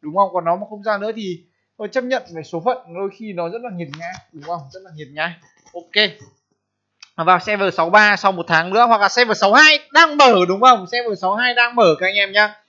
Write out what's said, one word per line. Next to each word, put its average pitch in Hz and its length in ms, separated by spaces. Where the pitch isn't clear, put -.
đúng 151 140
không? 196 180
Còn 175 120
nó 170 100
mà 202 140
không 208 140
ra 208 140
nữa 208 180
thì 190 280
thôi 214 140
chấp 254 120
nhận 247 200
về 160 80
số 165 220
phận, 247 120
đôi 190 140
khi 214 140
nó 170 160
rất 226 120
là 247 140
nghiệt 170 120
ngã, 170 120
đúng 147 120
không? 165 160
Rất 185 120
là 185 120
nghiệt 151 180
ngã. 165 260
Ok. 208 320
Và 165 80
vào 180 160
server 196 340
sáu 165 160
ba 208 260
sau 196 160
một 170 160
tháng 170 260
nữa, 233 140
hoặc 226 140
là 202 80
server 233 320
sáu 202 120
hai 302 260
đang 302 240
mở, 233 300
đúng 190 140
không? 233 300
Server 240 300
sáu 190 140
hai 247 180
đang 240 220
mở 190 240
các 180 80
anh 196 80
em 196 160
nhá. 208 240